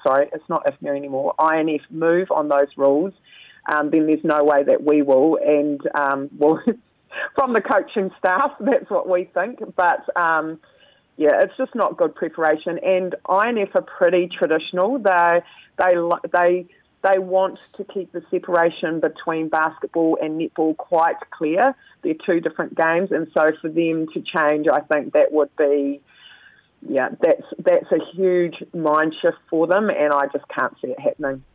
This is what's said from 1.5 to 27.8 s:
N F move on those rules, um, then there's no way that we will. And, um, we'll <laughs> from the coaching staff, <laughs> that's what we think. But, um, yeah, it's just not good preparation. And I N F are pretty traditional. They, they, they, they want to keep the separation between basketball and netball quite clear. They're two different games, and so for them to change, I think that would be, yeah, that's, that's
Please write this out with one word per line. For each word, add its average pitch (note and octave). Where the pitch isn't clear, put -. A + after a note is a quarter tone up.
N D#3+
F D3+
move E3+
on D3+
those C#3+
rules, C#3+
um, D3+
then D#3
there's D#3
no D3+
way C#3+
that C#3
we D3
will. C#3
And, D3
um, C#3
we'll D#3
<laughs> -
from B3+
the A3
coaching F#3+
staff, F#3
<laughs> -
that's A#3
what F#3+
we F#3
think. F#3+
But, -
um, D#3+
yeah, D3
it's -
just C4
not F#3
good D#3+
preparation. D#3+
And F#3
I G3+
N A#3+
F G3
are F3+
pretty F3+
traditional. F3+
They, F3
they, F#3
they, F3
they F#3+
want F#3+
to G3+
keep F#3
the E3+
separation E3+
between D#3+
basketball D#3+
and D#3
netball D#3+
quite D#3+
clear. G3
They're D#3+
two E3
different E3
games, E3+
and D#3
so D#3
for E3
them D#3+
to E3
change, D3+
I D3
think D3
that D3+
would D3
be, C#3+
yeah, B2+
that's, D#3+
that's F3